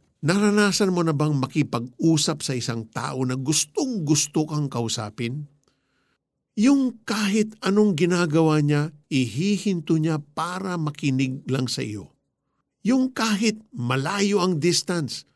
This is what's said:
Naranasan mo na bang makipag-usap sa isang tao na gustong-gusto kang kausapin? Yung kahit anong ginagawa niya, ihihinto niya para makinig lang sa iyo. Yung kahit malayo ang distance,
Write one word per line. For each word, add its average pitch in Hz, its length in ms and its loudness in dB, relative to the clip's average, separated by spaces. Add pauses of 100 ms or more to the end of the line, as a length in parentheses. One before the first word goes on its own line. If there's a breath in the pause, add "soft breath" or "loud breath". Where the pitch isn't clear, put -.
(200)
Naranasan 202 720 2
mo 175 80 0
na 165 160 2
bang 151 160 0
makipag-usap 147 1120 0
sa 135 160 -4
isang 117 320 -6
tao 131 320 -6
na 127 160 -2
gustong-gusto 156 1120 -2
kang 147 160 -2
kausapin? 120 800 -6 (1120)
Yung 262 480 4
kahit 214 560 0
anong 202 320 4
ginagawa 165 640 2
niya, 147 320 0 (160)
ihihinto 160 880 0
niya 156 240 0
para 180 560 -6
makinig 139 720 -2
lang 131 240 -2
sa - 80 -6
iyo. 107 320 -8 (720)
Yung 262 320 0
kahit 220 560 0
malayo 180 720 0
ang 180 160 0
distance, 165 640 -2 (120)